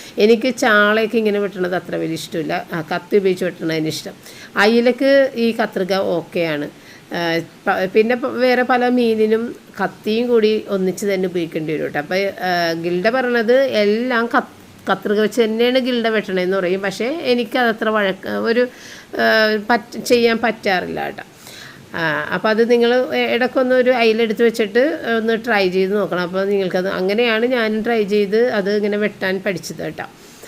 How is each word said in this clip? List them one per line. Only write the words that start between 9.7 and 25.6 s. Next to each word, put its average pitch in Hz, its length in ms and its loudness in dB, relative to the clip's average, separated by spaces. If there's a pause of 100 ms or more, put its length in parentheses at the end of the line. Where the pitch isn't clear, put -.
കത്തിയും 220 520 -2
കൂടി 220 200 4 (240)
ഒന്നിച്ച് 185 340 -2
തന്നെ 190 220 -2
ഉപയോഗിക്കേണ്ടി 165 420 -4
വരും 151 140 -4
കേട്ടോ. 143 160 -4
അപ്പോൾ, 185 180 -2 (260)
ആ, 185 40 0 (340)
ഗിൽഡ 180 300 0
പറയണത് 240 420 2 (260)
എല്ലാം 233 420 0 (100)
കത്ത്-, - 220 -2 (320)
കത്രിക 202 360 0
വെച്ച് 208 200 0
തന്നെയാണ് 233 420 2
ഗിൽഡ 240 280 0
വെട്ടണേന്ന് 190 440 0
പറയും. 185 280 0
പക്ഷേ 220 220 -4 (240)
എനിക്കതത്ര 233 640 0
വഴക്ക-, 202 400 -2 (140)
ഒരു, 240 120 2 (600)
ആ, 226 40 4 (440)
പറ്റ-, 233 280 -4 (120)
ചെയ്യാൻ 233 340 4
പറ്റാറില്ല 180 640 -2
കേട്ടോ. - 160 -14 (720)
ആ, - 20 -4 (340)
അപ്പോൾ 220 180 0
അത് 220 100 4 (100)
നിങ്ങൾ 233 180 4 (440)
ഇടയ്ക്കൊന്ന് 254 460 0
ഒരു 247 100 4 (100)
അയിലെടുത്ത് 226 460 2
വെച്ചിട്ട് 226 360 0 (340)
ഒന്ന് 226 160 0 (140)
ട്രൈ 208 160 2 (120)